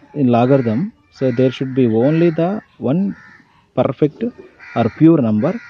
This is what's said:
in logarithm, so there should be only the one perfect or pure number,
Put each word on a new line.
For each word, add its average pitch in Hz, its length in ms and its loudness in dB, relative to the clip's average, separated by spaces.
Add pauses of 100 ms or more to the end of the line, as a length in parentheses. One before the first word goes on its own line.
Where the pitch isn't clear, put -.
(140)
in 143 140 -2
logarithm, 123 680 0 (180)
so 131 200 -4
there 127 200 0
should 131 220 -8
be 127 140 2
only 147 420 2
the 170 320 -4 (160)
one 180 380 -2 (600)
perfect 143 480 -2 (520)
or 113 220 0
pure 160 240 4
number, 117 380 -2 (100)